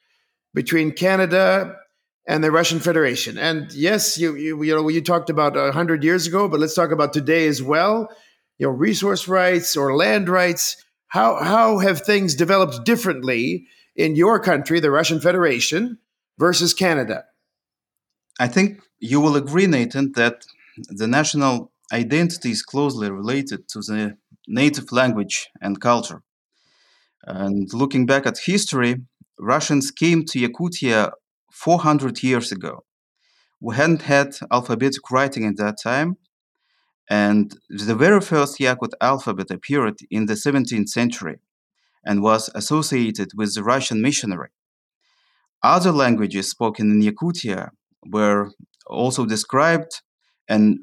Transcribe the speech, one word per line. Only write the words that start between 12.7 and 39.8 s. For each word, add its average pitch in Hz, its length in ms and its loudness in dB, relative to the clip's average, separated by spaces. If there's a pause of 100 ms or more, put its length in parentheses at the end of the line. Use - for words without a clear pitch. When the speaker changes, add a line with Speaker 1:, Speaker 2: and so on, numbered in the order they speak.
Speaker 1:
differently 147 840 0 (300)
in 160 200 0
your 196 240 4
country, 165 400 0
the 151 100 2
Russian 156 300 2
Federation, 175 800 0 (400)
versus 165 360 2
Canada? 131 500 0 (1120)
Speaker 2:
I 123 100 0
think 196 320 0 (180)
you 131 220 0
will 147 160 4
agree, 143 300 2
Nathan, 139 500 0
that 120 280 0 (440)
the 104 180 -4
national 135 640 0 (200)
identity 127 580 -2
is 113 120 -6
closely 127 480 -4
related 113 580 -6
to 107 120 -12
the 104 360 -6 (300)
native 135 460 0
language 117 560 0 (120)
and 98 200 -6
culture. 107 420 0 (1040)
And 98 480 -4
looking 127 340 0
back 139 200 2
at - 120 -2
history, 127 640 0 (360)
Russians 139 520 0
came 165 360 2
to 135 120 -6
Yakutia 120 760 0 (380)
four 165 300 0
hundred 139 420 0
years 127 300 0
ago. 85 320 -10 (760)
We 110 140 -6
hadn't 156 280 2
had 139 340 2 (160)
alphabetic 123 580 -2
writing 131 360 0
at 101 100 -2
that 104 260 -2
time, 147 340 -2 (920)
and 104 460 2 (140)
the 104 260 -4
very 180 260 6
first 143 380 0
Yakut 127 420 -2
alphabet 113 500 -2
appeared 107 480 -2 (120)